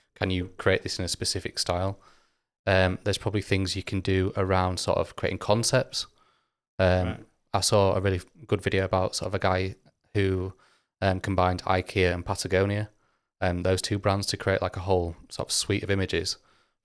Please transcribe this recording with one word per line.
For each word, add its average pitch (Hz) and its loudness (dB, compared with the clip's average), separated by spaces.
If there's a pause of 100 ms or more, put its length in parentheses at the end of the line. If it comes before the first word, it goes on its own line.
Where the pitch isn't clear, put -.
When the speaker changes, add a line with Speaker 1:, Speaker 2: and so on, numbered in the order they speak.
(160)
Speaker 1:
"Can 92 0
you 92 -2
create - 2
this - -6
in 90 -4
a 87 -4
specific - -6
style?" 92 -2 (680)
Um, 92 4
there's 98 -2
probably 104 -2
things 95 0
you 92 -4
can 95 -4
do 95 0
around 92 2
sort - 0
of - -4
creating - -2
concepts. - 0 (760)
Um, 92 4
Speaker 2:
Right. - -8 (300)
Speaker 1:
I 101 0
saw 98 4
a 98 0
really 95 2 (260)
good 101 0
video 95 0
about 92 0
sort - -4
of 98 -4
a 98 0
guy 92 0 (400)
who, 95 0 (480)
um, 95 2
combined 92 0
ikea 92 0
and 90 -6
Patagonia, 101 0 (500)
um, 90 0
those 92 2
two 104 -2
brands 98 0
to - -2
create, 98 0
like, 92 -4
a - -6
whole 90 0 (140)
sort - -8
of - -8
suite - 0
of 98 -2
images 92 -2 (480)